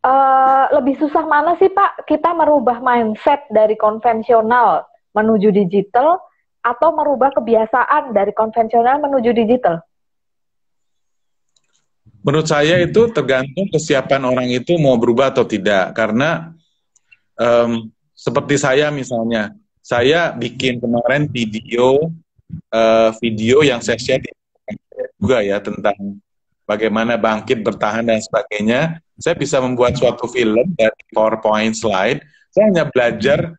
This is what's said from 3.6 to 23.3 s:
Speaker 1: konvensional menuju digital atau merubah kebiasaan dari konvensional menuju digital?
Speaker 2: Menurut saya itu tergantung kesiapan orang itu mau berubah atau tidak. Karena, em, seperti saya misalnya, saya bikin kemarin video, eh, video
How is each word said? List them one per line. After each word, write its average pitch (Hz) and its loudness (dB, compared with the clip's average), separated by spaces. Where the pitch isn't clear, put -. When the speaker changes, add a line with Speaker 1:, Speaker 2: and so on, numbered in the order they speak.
Speaker 1:
konvensional 220 2
menuju 214 2
digital 208 2
atau 277 0
merubah 285 0
kebiasaan 240 0
dari 202 0
konvensional 233 0
menuju 269 0
digital? 214 0
Speaker 2:
Menurut 156 -2
saya 156 2
itu 208 2
tergantung 135 -2
kesiapan 139 0
orang 127 -2
itu 123 -2
mau 139 4
berubah 120 2
atau 127 0
tidak. 98 0
Karena, 117 -4
em, 117 0
seperti 139 -2
saya 143 0
misalnya, 117 -4
saya 139 0
bikin 120 -6
kemarin 120 -2
video, 120 -2
eh, 113 4
video 113 0